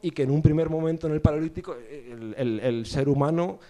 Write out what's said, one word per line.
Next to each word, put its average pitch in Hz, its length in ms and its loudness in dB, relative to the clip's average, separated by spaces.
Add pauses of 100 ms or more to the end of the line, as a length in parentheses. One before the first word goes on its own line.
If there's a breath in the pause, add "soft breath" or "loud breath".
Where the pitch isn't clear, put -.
y 170 100 -4
que 143 120 0
en 131 80 2
un 151 100 4
primer 156 280 4
momento 160 380 -2
en 151 60 -2
el 151 80 0
Paleolítico 156 540 0
el, 120 640 -14
el, 117 220 0
el 117 260 -2
ser 135 220 -2
humano 160 520 0 (100)